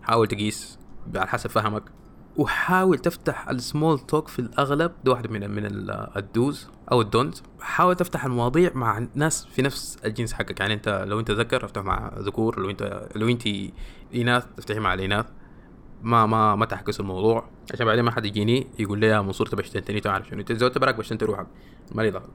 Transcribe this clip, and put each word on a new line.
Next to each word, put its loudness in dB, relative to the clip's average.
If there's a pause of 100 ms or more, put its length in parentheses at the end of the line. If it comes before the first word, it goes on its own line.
حاول 2
تقيس -4 (360)
على 0
حسب -4
فهمك. 0 (540)
وحاول 4
تفتح -4
السمول 2
توك -2
في -10
الاغلب، 0 (120)
ده 6
واحد 0
من، -6
من -4
ال-، -6
الدوز 0 (240)
او 6
الدونت. 2 (240)
حاول 4
تفتح -2
المواضيع 4
مع 0
ناس 0
في -2
نفس -4
الجنس -2
حقك، -6
يعني 2
انت -2
لو -2
انت -2
ذكر 0
افتح -6
مع -2
ذكور، 0
لو -2
انت، -6
لو 0
انت 2 (680)
اناث 0 (100)
تفتحي -6
مع 0
الاناث. 0 (760)
ما، 4
ما، 4
ما 2
تعكس -6
الموضوع، 2 (240)
عشان 0
بعدين 4
ما 4
حد -4
يجيني 2 (120)
يقول -2
لي: 4
"يا 6
منصور، 0
انت -4
بشتنتني، -4
انت -2
عارف -2
شنو، -8
انت -4
زول، 2
انت 0
براك 2
بشتنت -4
روحك". -2 (480)
مالي 2
دخل. -8